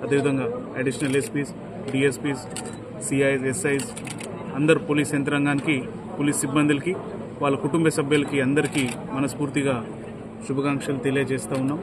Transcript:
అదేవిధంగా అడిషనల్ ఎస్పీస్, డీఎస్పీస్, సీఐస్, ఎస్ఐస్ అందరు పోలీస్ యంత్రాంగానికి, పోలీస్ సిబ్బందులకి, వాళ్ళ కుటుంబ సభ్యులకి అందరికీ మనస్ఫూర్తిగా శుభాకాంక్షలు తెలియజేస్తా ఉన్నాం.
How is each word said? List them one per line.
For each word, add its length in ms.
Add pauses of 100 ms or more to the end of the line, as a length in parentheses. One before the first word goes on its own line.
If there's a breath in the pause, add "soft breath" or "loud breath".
అదేవిధంగా 440 (320)
అడిషనల్ 420
ఎస్పీస్, 320 (380)
డీఎస్పీస్, 520 (640)
సీఐస్, 460
ఎస్ఐస్ 360 (720)
అందరు 300
పోలీస్ 280
యంత్రాంగానికి, 580 (420)
పోలీస్ 260
సిబ్బందులకి, 500 (500)
వాళ్ళ 220
కుటుంబ 320
సభ్యులకి 500
అందరికీ 360 (340)
మనస్ఫూర్తిగా 580 (720)
శుభాకాంక్షలు 600
తెలియజేస్తా 560
ఉన్నాం. 200